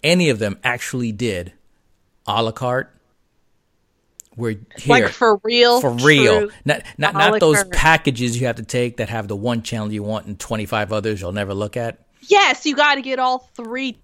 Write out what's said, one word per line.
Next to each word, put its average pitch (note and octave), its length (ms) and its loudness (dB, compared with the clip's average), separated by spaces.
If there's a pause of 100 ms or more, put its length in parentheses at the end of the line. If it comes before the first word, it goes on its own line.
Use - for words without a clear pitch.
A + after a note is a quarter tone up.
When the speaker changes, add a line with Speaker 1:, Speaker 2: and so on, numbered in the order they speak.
Speaker 1:
any E3+ 280 2
of A2+ 100 0
them G2+ 240 -2
actually B2 480 -4
did G2+ 420 -6 (720)
a G#2 160 -2
la A2+ 100 -2
carte, B2+ 400 -4 (1400)
we're A#2 200 -6 (320)
Speaker 2:
Like, A#3+ 160 6
Speaker 1:
here. G3 60 0
Speaker 2:
for A3 340 2
real, A#3+ 360 4
Speaker 1:
For C3 120 0
real. B2+ 560 4
Speaker 2:
true G#2+ 40 -10 (140)
Speaker 1:
Not, D3 160 -2 (160)
not, D3+ 160 -2
Speaker 2:
a F#3+ 60 -2
Speaker 1:
not G3 140 4
Speaker 2:
la G#3+ 60 2
Speaker 1:
those D#3 180 4
Speaker 2:
carte. C3+ 140 0
Speaker 1:
packages B2 720 2
you C3 60 -2
have A#2 80 -4
to A#2 80 -12
take B2 340 -4
that A2+ 120 -6
have A2+ 180 -6
the G#2 80 -8
one A2+ 260 -2
channel G#2+ 320 -6
you G#2 80 -6
want G#2+ 240 -6
and G2+ 140 -12
twenty-five G#2+ 520 -4
others G#2+ 300 -4
you'll F2+ 120 -8
never G2+ 200 -4
look G#2 240 -6
at. A#2 220 -8 (220)
Speaker 2:
Yes, G4 440 2
you D4 100 -2
gotta C#4+ 260 2
get C4 180 -6
all B3+ 340 -2
three B3 400 -10 (100)